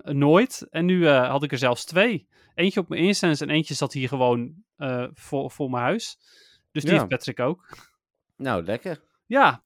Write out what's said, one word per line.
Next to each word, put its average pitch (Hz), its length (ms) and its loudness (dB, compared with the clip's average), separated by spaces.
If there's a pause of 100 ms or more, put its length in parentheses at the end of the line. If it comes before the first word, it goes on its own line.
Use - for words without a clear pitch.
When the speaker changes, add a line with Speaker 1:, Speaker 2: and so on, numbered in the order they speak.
Speaker 1:
nooit. 147 640 2
En 165 160 -2
nu, 180 220 4
eh, 131 220 4
had 139 140 -2
ik 143 80 -4
er 135 60 -4
zelfs 123 280 0
twee. 190 420 0 (260)
Eentje 185 260 0
op 175 100 -4
mijn - 140 -4
instance 175 400 0
en 139 60 -6
eentje 151 240 -2
zat 135 200 -4
hier 131 140 -4
gewoon, 123 460 0 (220)
eh, 127 380 -8
voor, 139 380 -8
voor 139 180 -6
mijn 123 140 -4
huis. 180 340 -4 (540)
Dus 147 120 -6
die 156 100 0
Speaker 2:
Ja. 202 40 6
Speaker 1:
heeft 110 120 0
Patrick 127 300 -6
ook. 135 280 -4 (680)
Speaker 2:
Nou, 117 280 -4
lekker. 123 400 -8 (220)
Speaker 1:
Ja, 220 400 2